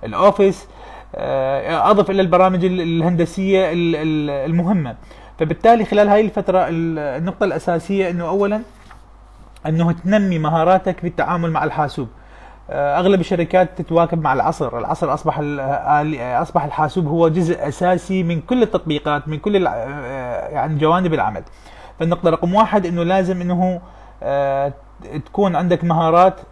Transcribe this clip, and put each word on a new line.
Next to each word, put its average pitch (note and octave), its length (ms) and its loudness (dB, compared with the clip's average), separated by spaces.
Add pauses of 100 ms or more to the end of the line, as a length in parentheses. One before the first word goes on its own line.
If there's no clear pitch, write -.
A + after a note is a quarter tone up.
الأوفيس، F#3+ 640 2 (480)
آه، C3+ 760 0
أضف G3 180 4
إلى G3 120 0
البرامج F#3 440 4
ال-، F#3 160 0
الهندسية E3+ 880 0
ال-، E3+ 240 0
ال-، D3+ 540 -2
المهمة. E3 460 0 (440)
فبالتالي G#3 460 4
خلال G#3 240 4
هاي G#3 120 6
الفترة F#3+ 360 0 (100)
ال-، E3 320 -2
النقطة D3+ 440 -4
الأساسية F#3 680 -2
أنه E3+ 180 -4
أولًا G3+ 340 0 (1040)
أنه E3 240 0
تنمي F#3 480 0
مهاراتك E3+ 600 2
في F3 80 -6
التعامل E3 440 -2
مع D3+ 120 -2
الحاسوب. D3 440 -4 (640)
آه، C#3+ 280 0
أغلب F#3+ 200 4
الشركات F3 580 0
تتواكب E3 440 0
مع C#3+ 120 0
العصر، C3+ 440 -2
العصر C#3 360 -2
أصبح D3+ 260 -2
ال-، D3 200 -4
آلي-، C#3 840 0
أصبح E3 220 -2
الحاسوب D3+ 440 -2
هو E3 200 2
جزء E3 400 0
أساسي F3+ 560 -2
من E3 180 -2
كل B3+ 220 2
التطبيقات، D3+ 640 -2
من D#3 100 -6
كل G#3 180 -2
الع-، F3+ 200 2
آه، B2+ 720 -8
يعني D3 280 -4
جوانب D#3+ 380 2
العمل. G#2 300 -2 (560)
فالنقطة E3+ 300 0
رقم F3 260 0
واحد G#3 300 2
أنه F3 180 -2
لازم F3+ 380 0
أنه، F3+ 400 0 (420)
آه، C#3 500 -2 (520)
تكون G3 300 0
عندك E3+ 280 0
مهارات E3+ 560 4 (120)